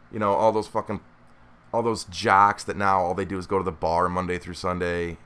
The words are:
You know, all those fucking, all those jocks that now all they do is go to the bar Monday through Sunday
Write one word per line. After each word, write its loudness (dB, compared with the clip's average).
You -8
know, 2
all 4
those 0
fucking, -6
all 0
those -2
jocks 4
that -6
now 2
all 0
they -4
do -6
is -8
go 0
to -2
the -4
bar 0
Monday -2
through -12
Sunday -4